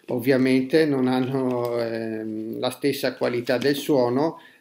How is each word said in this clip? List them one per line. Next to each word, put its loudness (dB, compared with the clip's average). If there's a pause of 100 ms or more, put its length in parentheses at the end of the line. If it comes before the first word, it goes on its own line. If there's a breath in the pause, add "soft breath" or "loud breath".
Ovviamente 2
non 0
hanno, -2
ehm, -6
la -2
stessa -2
qualità -2
del 2
suono, 2 (220 loud breath)